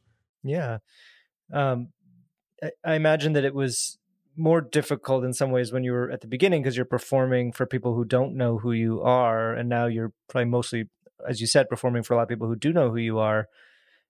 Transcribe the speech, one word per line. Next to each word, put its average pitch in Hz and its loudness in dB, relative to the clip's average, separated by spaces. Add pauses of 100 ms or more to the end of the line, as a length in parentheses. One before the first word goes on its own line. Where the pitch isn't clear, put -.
(420)
Yeah. 135 -4 (720)
Um, 131 -2 (760)
I, 156 -6 (140)
I 165 2
imagine 156 2
that 143 4
it 139 0
was 135 -4 (380)
more 160 4
difficult 135 0
in 127 -2
some 135 0
ways 123 0
when 127 -2
you 123 -2
were 123 -2
at 127 -8
the - -18
beginning, 147 2
'cause 123 0
you're 123 0
performing 127 0
for 127 -2
people 123 -2
who 120 0
don't 123 0
know 120 0
who 117 -2
you 113 0
are. 113 2
And 120 -4
now 120 0
you're 113 -4 (160)
probably 123 0
mostly, 120 -2 (400)
as 117 -4
you 113 -2
said, 135 4
performing 120 -2
for 123 -2
a - 4
lot 117 2
of 120 -2
people 113 -4
who 117 -2
do 143 -2
know 151 2
who 113 -4
you 113 -2
are. 107 0 (600)